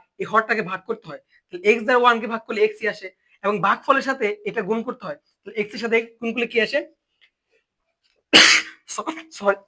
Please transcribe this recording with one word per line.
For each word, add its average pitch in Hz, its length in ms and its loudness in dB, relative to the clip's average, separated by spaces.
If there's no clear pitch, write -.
এই 185 100 -4
হরটাকে 214 400 2
ভাগ 185 180 -6
করতে - 220 -8
হয়। 139 120 -16
তাহলে 180 160 -14
এক্স 233 160 2
দ্বারা 247 160 4
ওয়ান 240 180 6
কে 233 120 -8
ভাগ 226 140 -6
করলে 214 200 -4
এক্সই 214 280 -4
আসে, 190 140 -14
এবং 208 100 2
ভাগফলের 262 420 2
সাথে 247 180 -2
এটা 220 200 -4
গুণ 220 180 0
করতে - 200 -10
হয়। 151 120 -10
তাহলে 202 200 -18
এক্স 208 140 -4
এর 220 100 -8
সাথে 226 120 0
গুণ 233 140 -4
করলে 240 180 -2
কি 240 140 2
আসে? 285 120 -2
<coughs> - 1040 0
সরি, 202 320 0